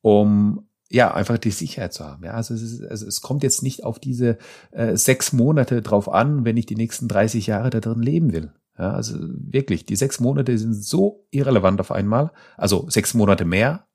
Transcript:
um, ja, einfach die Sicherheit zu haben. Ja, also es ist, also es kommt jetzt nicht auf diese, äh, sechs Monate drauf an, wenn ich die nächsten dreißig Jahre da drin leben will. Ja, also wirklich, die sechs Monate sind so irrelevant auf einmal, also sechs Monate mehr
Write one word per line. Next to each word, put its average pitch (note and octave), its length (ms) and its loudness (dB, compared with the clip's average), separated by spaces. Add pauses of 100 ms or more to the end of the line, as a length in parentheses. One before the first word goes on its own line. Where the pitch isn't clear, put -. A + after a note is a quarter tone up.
um, G#2 640 4 (220)
ja, A#2+ 240 4
einfach A2+ 240 0
die G#2+ 140 -2
Sicherheit - 420 -8
zu - 100 -14
haben. D2 200 -16
Ja, F2 80 -12
also A#2 220 -6
es A2+ 80 -6
ist, A2+ 200 -10
also G#2+ 240 -12
es - 140 -8
kommt C#3 240 -4
jetzt C3+ 180 0
nicht C3+ 220 -6
auf - 160 -6
diese, B2 360 0 (360)
äh, A#2 240 -2
sechs - 360 0
Monate B2+ 480 2
drauf G#2 280 2
an, B2 360 2
wenn A2+ 120 0
ich A#2 100 0
die A2 100 -6
nächsten A2+ 300 -4
dreißig G#2 400 0
Jahre A2 240 0
da A#2 80 -2
drin A2+ 240 -2
leben D3 300 2
will. D#2 200 -6 (240)
Ja, F2+ 140 -2
also A2 260 -6
wirklich, - 680 -4
die G#2 100 -2
sechs C3+ 240 -2
Monate C3+ 380 0
sind A2 160 -2
so F3 560 -2
irrelevant G#2 500 2
auf - 120 -2
einmal, A2+ 400 2 (240)
also G2+ 340 0
sechs - 240 0
Monate G2+ 300 4
mehr A2 500 0